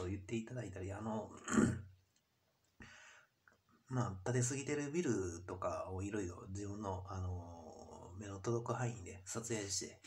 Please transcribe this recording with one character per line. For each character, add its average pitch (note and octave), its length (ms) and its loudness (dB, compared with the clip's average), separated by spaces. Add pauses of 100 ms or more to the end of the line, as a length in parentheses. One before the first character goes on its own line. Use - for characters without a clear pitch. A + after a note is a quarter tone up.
を - 20 2
言 F#2+ 100 0
っ F#2+ 40 -6
て A#2 140 -2
い A2+ 80 2
た B2+ 120 -6
だ A#2+ 80 -2
い G2 80 -6
た F#2 80 -6
り、 F#2 120 -2
あ G2 100 -4
の、 A2 280 0 (1400)
<clears throat> - 1200 -20
ま B2 180 4
あ、 G2 80 -2 (100)
建 B2 80 4
て B2 80 6
す B2+ 160 4
ぎ C3+ 80 -2
て D3 100 4
る D3 160 0
ビ F3 120 4
ル C#3+ 80 4 (340)
と F#2 120 -4
か F2+ 340 0
を F#2+ 100 -2
い G2+ 80 0
ろ G#2+ 100 2
い F#2 80 2
ろ F2+ 220 -8
自 G2+ 180 -2
分 G2+ 140 -4
の、 F#2 260 -2
あ F#2+ 120 -2
の、 E2+ 1000 -6
目 G#2+ 60 -4
の G2 140 -4
届 A#2 260 2
く A#2+ 80 2
範 A#2+ 160 2
囲 F#2 140 -6
で - 220 -10
撮 - 220 -4
影 G#2 220 0
し G2 180 0
て、 - 200 -14